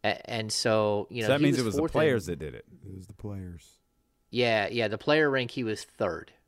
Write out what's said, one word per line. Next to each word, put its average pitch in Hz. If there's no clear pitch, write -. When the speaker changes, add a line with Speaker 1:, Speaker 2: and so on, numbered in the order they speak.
Speaker 1:
A-, -
and 110
so, 107
you 120
Speaker 2:
So 107
Speaker 1:
know, 131
Speaker 2:
that 143
Speaker 1:
he 147
Speaker 2:
means 143
Speaker 1:
was 131
Speaker 2:
it -
was 107
the 143
Speaker 1:
fourth 156
in -
Speaker 2:
players 131
that 85
did 73
it. -
Speaker 3:
It 95
was 92
the 101
players. 95
Speaker 1:
Yeah, 113
yeah. 113
The 107
player 151
rank, 131
he 131
was 107
third. 85